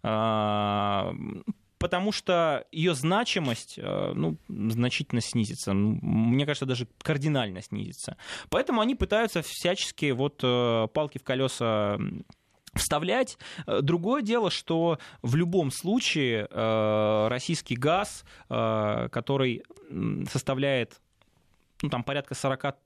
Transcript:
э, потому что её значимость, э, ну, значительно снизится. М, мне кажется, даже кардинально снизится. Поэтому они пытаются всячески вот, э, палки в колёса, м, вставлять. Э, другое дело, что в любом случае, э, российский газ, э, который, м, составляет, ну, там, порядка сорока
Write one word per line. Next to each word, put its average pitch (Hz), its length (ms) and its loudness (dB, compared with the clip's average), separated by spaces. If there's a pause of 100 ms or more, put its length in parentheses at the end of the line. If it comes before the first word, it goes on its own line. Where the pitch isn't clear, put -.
э, 104 1080 0 (640)
потому 180 340 -2
что 170 640 0
её 165 200 2
значимость, 160 840 0
э, - 360 -4
ну, 156 240 -2 (120)
значительно 117 720 -2
снизится. 110 500 -2
М, 104 280 2 (340)
мне 139 120 2
кажется, 143 200 -2
даже 123 220 -2 (140)
кардинально 135 600 0
снизится. - 560 -8 (320)
Поэтому 240 320 2
они 240 140 2
пытаются 208 460 0
всячески - 680 -2
вот, 135 320 0
э, 120 500 4
палки 151 240 -2
в - 60 -12
колёса, 113 760 0
м, - 280 -6 (500)
вставлять. 185 600 0 (300)
Э, 104 140 2
другое 175 400 2
дело, 226 300 2
что 165 480 0 (220)
в 120 160 2
любом 170 340 2
случае, 139 800 0
э, 107 800 4
российский 127 480 -2
газ, 165 480 0 (240)
э, 110 600 0
который, 127 520 0 (260)
м, - 400 -2
составляет, 135 680 -2 (840)
ну, 147 80 0
там, 123 140 -2
порядка 139 320 -4
сорока 135 400 -2 (100)